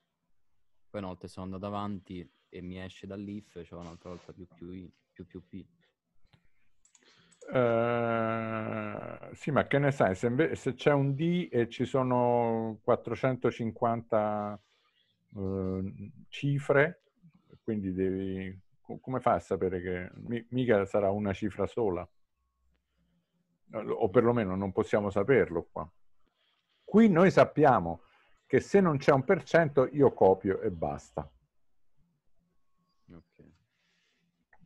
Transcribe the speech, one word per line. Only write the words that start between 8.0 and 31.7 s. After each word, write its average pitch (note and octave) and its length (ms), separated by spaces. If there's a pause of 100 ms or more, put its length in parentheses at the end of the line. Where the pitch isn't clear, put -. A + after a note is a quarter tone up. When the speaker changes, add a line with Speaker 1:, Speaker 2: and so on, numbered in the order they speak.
Speaker 2:
sì, - 160
ma A#2 160
che C#3 120
ne C#3 120
sai, A2 240
se A#2+ 140
inve-, B2+ 280
se - 160
c'è D3 200
un C#3 220
D E3+ 380
e A#2+ 160
ci B2 160
sono A#2+ 1000
quattrocentocinquanta, A2+ 1800 (760)
eh, F#2+ 580 (340)
cifre, C#3+ 720 (600)
quindi G2+ 300
devi, F#2+ 640 (220)
co-, - 180
come C3 220
fai A2 160
a E2 40
sapere F#2 400
che F2+ 340
mi-, A2+ 360
mica A#2+ 360
sarà G2+ 240
una G2+ 220
cifra F#2+ 340
sola? F#2 420 (1600)
O A2 380
perlomeno A2+ 460
non G2 160
possiamo G#2 380
saperlo F#2+ 600
qua. E2+ 180 (960)
Qui A3+ 240
noi F3+ 240
sappiamo A#2+ 720 (440)
che B2+ 140
se - 200
non E3+ 160
c'è C#3 160
un C3 120
per F3+ 180
cento C#3+ 500
io C#3 200
copio F#2+ 480
e G#2+ 100
basta. D2+ 580 (1800)